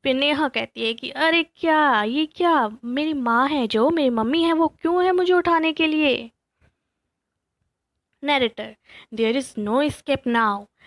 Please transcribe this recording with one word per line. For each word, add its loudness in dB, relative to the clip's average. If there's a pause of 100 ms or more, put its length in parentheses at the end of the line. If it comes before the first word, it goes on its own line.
फिर 0
नेहा 0
कहती -6
है -2
कि -12
"अरे 0
क्या, 2
ये -2
क्या? 0
मेरी -2
माँ 0
है 0
जो, 2
मेरी 2
मम्मी 0
है, 2
वो 2
क्यों 0
है 2
मुझे 2
उठाने 2
के -2
लिए?" 0 (1900)
Narrator, -2 (460)
"There 0
is -8
no 0 (120)
escape -6
now." 0 (220)